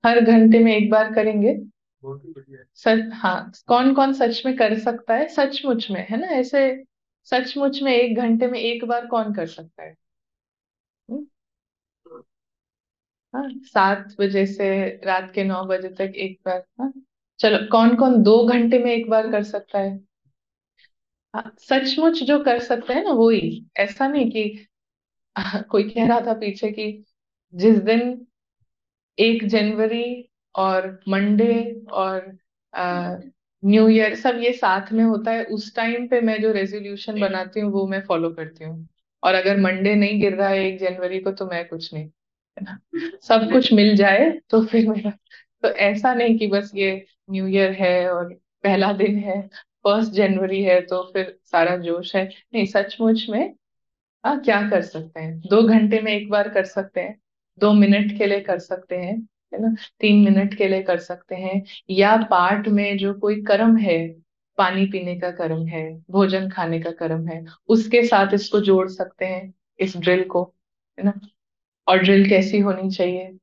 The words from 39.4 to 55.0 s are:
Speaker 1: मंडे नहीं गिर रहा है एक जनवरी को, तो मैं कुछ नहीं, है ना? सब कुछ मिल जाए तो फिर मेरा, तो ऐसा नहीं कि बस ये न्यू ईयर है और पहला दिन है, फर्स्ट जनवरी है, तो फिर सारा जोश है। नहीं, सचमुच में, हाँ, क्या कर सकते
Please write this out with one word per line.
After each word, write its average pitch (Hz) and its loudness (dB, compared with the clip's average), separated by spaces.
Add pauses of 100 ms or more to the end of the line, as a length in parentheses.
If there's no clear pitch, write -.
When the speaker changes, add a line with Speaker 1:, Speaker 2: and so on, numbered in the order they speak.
Speaker 1:
मंडे 190 0
नहीं 208 2
गिर 196 0
रहा 196 0
है 196 0
एक 190 -6
जनवरी 185 -4
को, 190 -4
तो 190 -8
मैं 170 -8
कुछ 165 -14
नहीं, 156 -10
है - -20
ना? 196 -16 (420)
सब 220 2
कुछ 254 4
मिल 208 6
जाए 202 4 (200)
तो 220 4
फिर 226 0
मेरा, 208 -4 (520)
तो 214 0
ऐसा 208 0
नहीं 233 0
कि 214 -2
बस 202 -2
ये 190 -4 (240)
न्यू 190 -4
ईयर 190 2
है 180 0
और 175 -6 (300)
पहला 196 2
दिन 202 0
है, 202 -6 (420)
फर्स्ट 214 0
जनवरी 190 0
है, 180 4
तो 185 -6 (100)
फिर 185 -6
सारा 175 0
जोश 175 -6
है। 190 0
नहीं, 202 -6
सचमुच 220 -2
में, 262 -4 (680)
हाँ, 285 -2
क्या 208 2
कर 190 2
सकते 160 -12